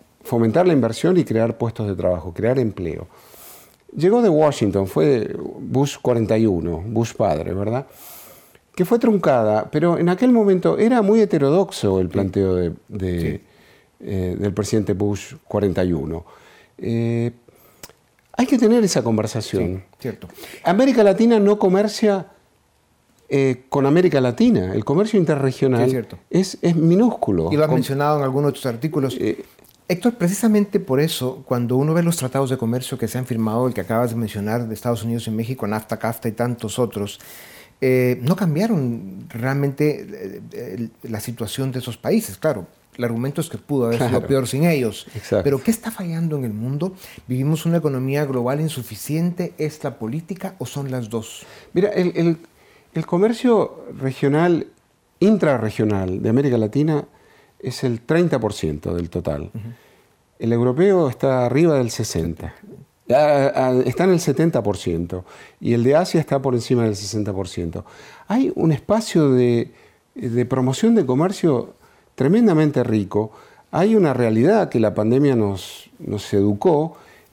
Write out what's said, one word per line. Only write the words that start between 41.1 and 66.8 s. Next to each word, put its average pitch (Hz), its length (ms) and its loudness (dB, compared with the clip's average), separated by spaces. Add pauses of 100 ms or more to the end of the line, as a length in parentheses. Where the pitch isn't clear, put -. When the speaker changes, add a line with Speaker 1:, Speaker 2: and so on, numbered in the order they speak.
Speaker 2:
situación 127 500 -6
de 127 80 -6
esos 120 180 -10
países. 180 400 -2
Claro, 113 300 -4 (300)
el 120 60 -4
argumento 120 360 -4
es 156 80 -6
que 110 120 -12
pudo 131 260 -2
haber 117 140 0
sido 127 100 0
Speaker 1:
Claro. - 180 0
Speaker 2:
peor 135 200 0
sin 139 180 0
ellos. 131 400 0 (100)
Speaker 1:
Exacto. 104 280 -2
Speaker 2:
Pero, 139 180 0
¿qué - 80 -2
está 220 220 -4
fallando 165 440 -4
en 135 80 -4
el 110 100 -6
mundo? 143 400 -4 (340)
¿Vivimos 139 380 -2
una 170 120 2
economía 143 480 -2
global 131 340 -2
insuficiente? 160 1000 -6
¿Es 151 240 -6
la 131 160 -8
política 165 580 -8
o 127 80 -10
son 139 260 -8
las 120 180 -6
dos? 113 360 -10 (280)
Speaker 1:
Mira, 196 160 2
el, 180 260 0
el, 165 220 2 (560)
el 165 120 -4
comercio 220 800 0 (120)
regional, 147 680 0 (520)
intrarregional 110 1000 2
de 110 80 0
América 123 280 2
Latina 147 480 0 (540)
es - 240 -8
el 120 180 -2
treinta 156 380 0
por 107 140 -2
ciento 80 420 -6
del 85 160 -6
total. 85 420 -6
Speaker 2:
Ujú. 110 160 -12 (680)
Speaker 1:
El 117 140 0
europeo 143 560 2
está 127 360 0
arriba 147 320 2
del 120 140 0
sesenta. 85 640 -6 (540)
Ah, 143 460 4
ah, 131 300 2
está 127 200 -2
en 190 60 4
el 170 80 4
setenta 151 420 0
por 101 140 0
ciento 87 480 -6 (380)
y 117 120 0
el 117 100 2
de 135 120 4
Asia 175 240 2
está 139 220 -2
por 131 140 0
encima 120 280 0